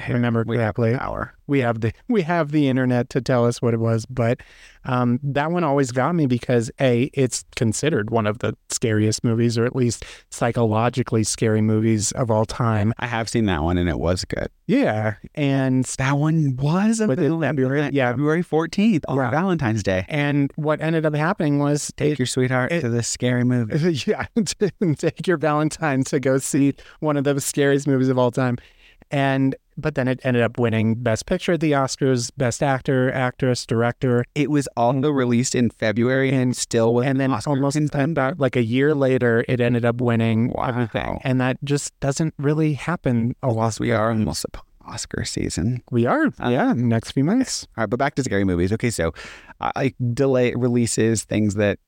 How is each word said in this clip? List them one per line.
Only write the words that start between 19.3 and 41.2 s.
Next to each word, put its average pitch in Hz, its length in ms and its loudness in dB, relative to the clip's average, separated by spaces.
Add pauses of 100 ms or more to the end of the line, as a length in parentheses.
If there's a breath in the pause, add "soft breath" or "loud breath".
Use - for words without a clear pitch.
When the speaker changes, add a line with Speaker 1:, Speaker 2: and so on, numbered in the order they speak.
Speaker 2:
Valentine's 147 500 0
Day. 92 260 0
Speaker 1:
And 143 480 0
what 151 260 -2
ended 160 240 0
up 151 100 0
happening 151 420 0
was 143 400 0
Speaker 2:
Take 147 160 0
Speaker 1:
it 143 60 -4
Speaker 2:
your 127 80 0
sweetheart 127 440 0
Speaker 1:
it 170 100 -2
Speaker 2:
to 123 80 -2
the 117 140 0
scary 123 400 -2
movie. 123 600 0
Speaker 1:
<laughs> - 60 -4
Yeah, 135 160 -2 (100)
<laughs> 185 600 0
take - 300 -4
your 175 100 2
Valentine 147 680 0
to 151 140 -2
go 131 200 2
see 139 340 2 (260 loud breath)
one 151 160 0
of 143 100 0
the 143 140 0
scariest 139 480 0
movies 131 220 2
of 127 80 2
all 123 140 4
time. 123 260 0 (540 loud breath)
And, 135 440 0 (220)
but 151 180 -4
then 127 120 0
it 131 160 -2
ended 123 200 2
up 113 160 -2
winning 110 360 2
Best 117 320 -2
Picture 185 260 0
at 160 80 0
the 156 120 2
Oscars, 131 640 0
Best 127 260 -2
Actor, 131 480 0
Actress, 127 560 -2
Director. 120 580 0 (100)
Speaker 2:
It 143 160 0
was 143 240 0
also 131 360 2
released 123 440 0
in 123 140 2
February 123 640 0
and 127 260 0
still 117 380 2
was 120 100 2
Speaker 1:
And 135 140 0
then 135 120 0
Speaker 2:
Oscar 135 200 -2
Speaker 1:
almost 139 260 0
Speaker 2:
contender. 147 440 0
Speaker 1:
about, 135 180 -2
like, 131 160 0
a 123 80 2
year 131 320 2
later, 127 520 2
it 123 140 0
ended 120 240 2
up 120 160 0
winning 117 480 2
Speaker 2:
Wow. - 200 -4
Speaker 1:
everything. 113 540 -4